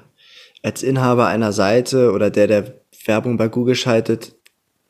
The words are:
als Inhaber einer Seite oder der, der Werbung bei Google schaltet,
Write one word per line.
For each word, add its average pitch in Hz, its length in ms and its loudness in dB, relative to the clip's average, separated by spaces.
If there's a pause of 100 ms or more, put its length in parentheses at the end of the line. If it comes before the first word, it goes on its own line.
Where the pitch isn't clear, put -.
(640)
als 110 180 -6
Inhaber 123 460 2
einer 104 240 0
Seite 120 640 2
oder 101 180 0
der, 104 160 2
der 104 260 0 (320)
Werbung 113 320 -2
bei 113 120 -2
Google 123 260 -2
schaltet, 113 600 -2 (540)